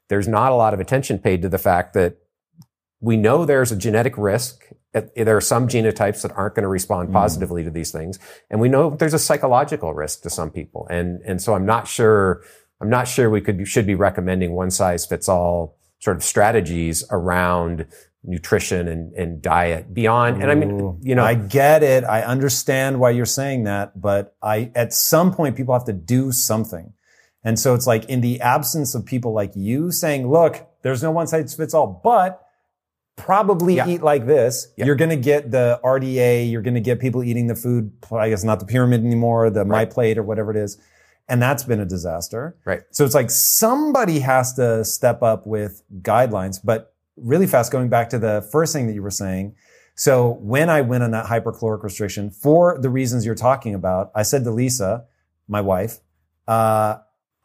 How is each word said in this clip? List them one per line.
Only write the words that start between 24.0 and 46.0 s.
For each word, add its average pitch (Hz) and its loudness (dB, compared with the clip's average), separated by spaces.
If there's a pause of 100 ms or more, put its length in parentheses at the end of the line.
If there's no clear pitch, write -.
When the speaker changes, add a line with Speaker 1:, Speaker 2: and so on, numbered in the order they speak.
Speaker 2:
I, 110 -2
at 120 -2
some 180 2
point, 147 -2
people 127 -2
have 123 0
to 110 -4
do 123 -2
something. 107 -4 (540)
And 113 0
so 127 2
it's 123 0
like, 113 2
in 127 -4
the 120 -2
absence 123 0
of 110 -6
people 123 -4
like 104 -4
you 120 -2
saying, 143 -2
"Look, 160 2 (160)
there's 127 -2
no 160 -2
one 165 -2
size 160 -2
fits 156 -8
all, 113 0
but 190 2 (760)
probably 185 2
Speaker 1:
Yeah. 131 2
Speaker 2:
eat 175 -2
like 147 2
this," 123 2 (100)
Speaker 1:
Yeah. - -2
Speaker 2:
you're 143 4
gonna 160 2
get 143 0
the 120 2
R 131 2
D 131 -2
A, 120 4
you're 117 -2
gonna 120 0
get 120 0
people 127 -2
eating 120 -2
the 113 -2
food, 120 -2 (200)
I 113 0
guess 101 -2
not 110 0
the 98 -12
pyramid 123 2
anymore, 117 2
the 101 0
Speaker 1:
Right. 110 0
Speaker 2:
MyPlate 110 0
or 110 -4
whatever 107 -4
it 107 -2
is. 104 -6 (500)
And 123 0
that's 127 0
been 117 -2
a 101 -4
disaster. 90 -8 (100)
Speaker 1:
Right. 92 -4 (100)
Speaker 2:
So - 0
it's 131 2
like, 131 2
somebody 247 0
has 127 0
to 117 0
step 120 0
up 110 0
with 104 -6 (200)